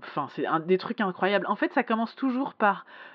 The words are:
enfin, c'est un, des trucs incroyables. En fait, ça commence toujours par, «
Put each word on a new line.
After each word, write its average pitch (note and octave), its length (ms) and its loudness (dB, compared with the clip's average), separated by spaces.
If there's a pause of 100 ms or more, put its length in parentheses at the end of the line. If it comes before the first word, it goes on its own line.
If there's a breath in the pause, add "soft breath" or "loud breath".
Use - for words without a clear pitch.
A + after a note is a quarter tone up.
enfin, C#3 320 -6
c'est C#3 100 -2
un, D#3+ 140 0
des F#3 180 2
trucs - 220 -6
incroyables. F#3+ 480 0
En G3+ 80 0
fait, - 160 0
ça B3+ 100 4
commence A3+ 320 -2
toujours C4 400 -2
par, « G3 320 2 (280 loud breath)